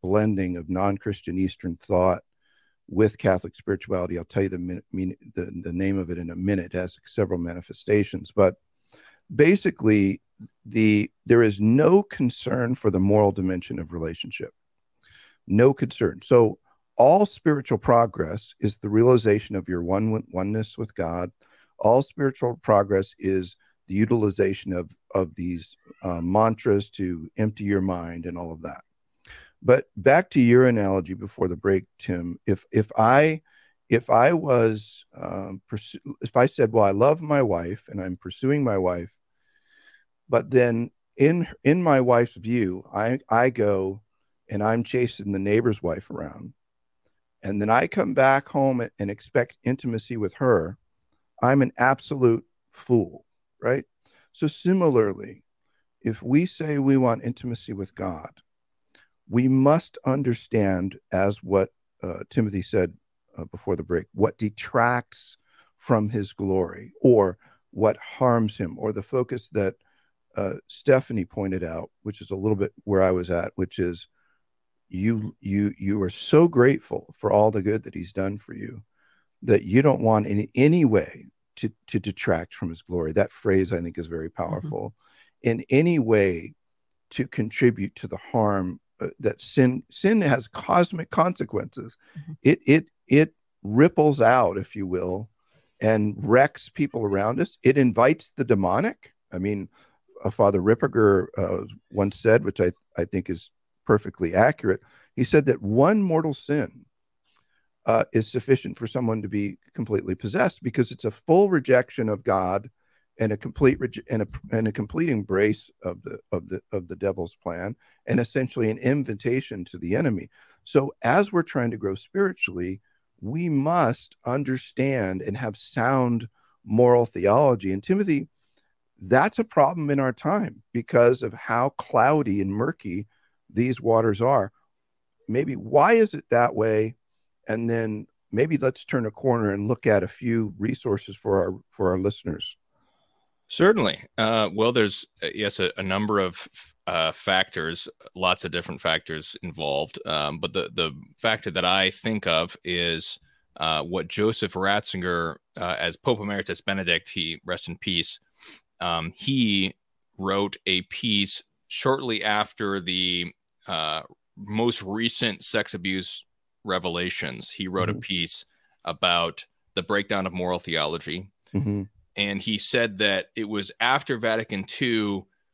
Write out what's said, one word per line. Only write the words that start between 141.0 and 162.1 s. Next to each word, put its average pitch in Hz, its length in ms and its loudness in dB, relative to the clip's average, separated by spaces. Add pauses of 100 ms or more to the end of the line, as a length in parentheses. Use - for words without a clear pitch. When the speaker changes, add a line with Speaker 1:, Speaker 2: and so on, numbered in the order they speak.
Speaker 1:
for 98 260 0
our, 92 160 -6 (120)
for 95 200 0
our 92 80 0
listeners. - 560 -6 (920)
Speaker 3:
Certainly. 175 520 2 (160)
Uh, 110 380 0
well, 110 160 2
there's, 107 340 0 (160)
uh, 82 140 -6
yes, 104 240 -6
a, 90 160 0
a 95 80 -8
number 101 380 -2
of, 90 260 -6 (400)
uh, 82 240 0
factors, 87 800 -4 (260)
lots 90 300 0
of 78 80 -8
different 87 260 -8
factors 80 640 -6
involved. 73 640 -6
Um, 76 340 -4
but 76 140 -10
the, 95 200 -6
the 80 200 -4 (240)
factor 110 340 -4
that 90 140 -2
I 95 260 2
think 110 360 -6
of 85 360 -2
is, 87 560 -6 (380)
uh, 78 260 -4
what 85 240 -8
Joseph 107 460 -4
Ratzinger, 90 800 -4 (220)
uh, 87 200 -6
as 85 200 -6
Pope 110 240 -4
Emeritus 98 400 -8
Benedict, 87 480 -4
he, 82 340 -8
rest 87 240 -8
in 85 100 -12
peace, - 440 -6 (580)
um, 85 340 -4
he 107 640 -2 (420)
wrote 98 380 -2 (100)
a 92 180 0
piece 101 600 -4 (240)
shortly 131 560 -4